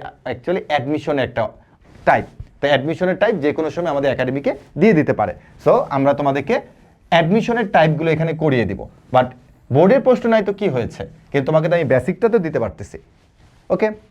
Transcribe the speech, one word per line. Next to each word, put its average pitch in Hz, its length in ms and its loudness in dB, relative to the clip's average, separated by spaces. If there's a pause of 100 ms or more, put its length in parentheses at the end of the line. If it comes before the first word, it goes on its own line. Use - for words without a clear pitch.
(320)
actually 170 380 -4
অ্যাডমিশনের 143 580 -2
একটা 120 140 -4 (640)
টাইপ। 120 180 2 (340)
তো - 100 -4
অ্যাডমিশনের 156 520 0
টাইপ 220 120 2 (100)
যে 147 140 2
কোনো 156 160 -4
সময় 170 200 -4
আমাদের 139 200 0
একাডেমিকে 131 380 -4 (280)
দিয়ে 208 180 6
দিতে 135 220 0
পারে। 95 120 -2 (320)
So 147 80 4 (240)
আমরা 139 240 2
তোমাদেরকে 143 360 -2 (560)
অ্যাডমিশনের 208 640 0
টাইপগুলো 160 400 2
এখানে 160 180 -2 (100)
করিয়ে 131 280 2
দিব, 98 100 -8 (340)
but 123 140 4 (460)
বোর্ডের 196 320 6
প্রশ্ন 247 180 2 (100)
নাই 220 140 2
তো 202 120 -4
কি 208 140 -2
হয়েছে, 117 280 -6 (280)
কিন্তু 139 180 -2
তোমাকে 160 220 2
তো 170 80 2
আমি 160 140 0
বেসিকটা 180 420 0
তো 233 120 4
দিতে 156 180 -4
পারতেছি। - 340 -12 (720)
ওকে? 214 200 0 (200)